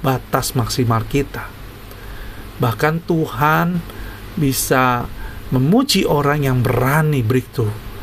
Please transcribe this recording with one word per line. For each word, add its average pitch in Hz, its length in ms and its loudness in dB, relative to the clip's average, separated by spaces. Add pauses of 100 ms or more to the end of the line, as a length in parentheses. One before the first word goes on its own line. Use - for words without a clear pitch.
batas 131 480 0
maksimal 113 560 0
kita. 139 400 -2 (1120)
Bahkan 151 480 0
Tuhan 160 720 2 (560)
bisa 131 720 2 (400)
memuji 190 560 4
orang 143 400 2
yang 131 160 2
berani 135 640 2
breakthrough 117 480 0 (300)